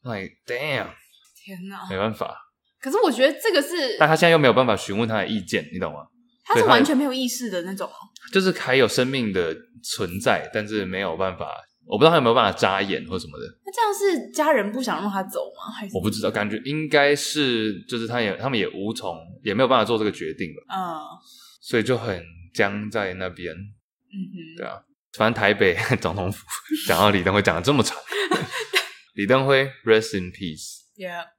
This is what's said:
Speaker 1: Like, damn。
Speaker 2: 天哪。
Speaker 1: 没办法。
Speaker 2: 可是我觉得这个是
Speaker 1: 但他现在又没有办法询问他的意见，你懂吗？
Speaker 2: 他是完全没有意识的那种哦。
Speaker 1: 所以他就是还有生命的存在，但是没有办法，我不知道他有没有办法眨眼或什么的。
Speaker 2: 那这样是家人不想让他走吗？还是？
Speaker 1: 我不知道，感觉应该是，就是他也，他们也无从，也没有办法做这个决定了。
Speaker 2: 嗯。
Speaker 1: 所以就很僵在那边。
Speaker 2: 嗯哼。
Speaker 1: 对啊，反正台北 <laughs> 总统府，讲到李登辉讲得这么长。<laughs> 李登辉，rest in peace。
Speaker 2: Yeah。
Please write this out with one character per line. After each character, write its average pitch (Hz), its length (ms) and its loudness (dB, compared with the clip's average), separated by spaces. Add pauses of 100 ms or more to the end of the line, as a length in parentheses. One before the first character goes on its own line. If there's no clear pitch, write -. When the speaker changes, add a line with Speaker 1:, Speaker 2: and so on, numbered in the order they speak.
Speaker 1:
Like, 104 340 -8 (100)
damn。 123 400 -4 (580)
Speaker 2:
天 190 240 -16
哪。 196 220 -14
Speaker 1:
没 95 80 -4
办 107 160 0
法。 - 200 -8 (460)
Speaker 2:
可 262 100 -8
是 330 140 0
我 311 80 4
觉 254 180 4
得 294 80 -10
这 440 140 0
个 285 80 4
是 285 380 -4
Speaker 1:
但 151 100 6
他 160 80 4
现 170 100 4
在 170 40 8
又 165 80 8
没 143 80 6
有 113 80 8
办 127 120 4
法 107 80 4
询 98 220 -4
问 117 100 0
他 110 120 -2
的 92 80 -2
意 104 160 -4
见， 87 280 -4
你 90 80 -10
懂 85 140 -4
吗？ 73 80 -14 (460)
Speaker 2:
他 403 100 4
是 - 80 6
完 233 180 8
全 285 140 4
没 285 80 2
有 262 80 -2
意 262 160 -4
识 240 220 -8
的 180 120 -4
那 190 120 -8
种 190 120 -8
哦。 - 60 -14
Speaker 1:
所 - 320 -20
以 - 20 -20
他 - 60 -16
就 190 80 4
是 185 180 2
还 127 180 0
有 123 120 6
生 127 180 2
命 127 280 -2
的 85 200 0 (300)
存 92 340 -4
在， 104 340 0
但 107 140 -4
是 104 200 -4
没 92 140 -6
有 90 140 -2
办 92 220 -2
法， 71 180 -10 (320)
我 104 120 -2
不 120 40 6
知 151 40 8
道 165 40 8
他 175 60 4
有 143 60 4
没 117 80 4
有 117 40 4
办 123 80 6
法 98 160 2
眨 98 220 2
眼 98 260 -4
或 90 120 -6
什 - 80 -8
么 73 120 -14
的。 - 60 -10 (220)
Speaker 2:
那 392 40 -16
这 453 120 -4
样 415 120 0
是 381 380 -2
家 302 180 0
人 208 220 0
不 254 100 -6
想 185 200 -4
让 208 80 -4
他 196 120 -4
走 - 180 -8 (140)
吗？ - 240 -14
还 208 80 -12
是？ - 80 -14
Speaker 1:
我 92 60 -2
不 92 80 -2
知 107 140 -4
道， 101 80 0
感 104 180 -2
觉 104 160 -4
应 151 240 -4
该 143 260 6
是， 117 680 0
就 123 160 -6
是 113 80 -4
他 120 160 -2
也， 98 160 -2
他 120 100 -6
们 123 100 0
也 92 80 0
无 104 280 -6
从， 87 240 -8 (260)
也 104 80 -2
没 117 100 2
有 123 60 4
办 127 100 6
法 107 60 4
做 113 140 0
这 107 60 0
个 104 60 2
决 80 220 -8
定 - 160 -8
了。 - 160 -16 (100)
Speaker 2:
嗯。 175 300 -8 (560)
Speaker 1:
所 - 180 -2
以 110 40 2
就 120 160 0
很 98 260 -6 (300)
僵 104 360 -2
在 101 240 -4
那 92 140 -8
边。 87 240 -10
Speaker 2:
嗯 - 640 -20 (160)
哼。 165 240 -18
Speaker 1:
对 - 100 -10
啊， - 140 -12 (380)
反 110 120 4
正 113 80 -4
台 104 140 4
北 98 240 4 (120)
<laughs> 127 120 0
总 87 160 -4
统 98 160 -4
府， - 140 -14 (420)
讲 85 100 4
到 104 120 6
李 98 120 2
登 95 120 2
辉 101 80 4
讲 92 120 4
得 85 60 -2
这 127 140 2
么 123 80 4
长。 - 200 -2
<laughs> - 1120 -6
李 101 120 0
登 131 200 4
辉， 135 220 4 (160)
rest 110 340 4
in 90 140 -6
peace。 - 480 -10 (160)
Speaker 2:
Yeah。 175 300 -12 (120)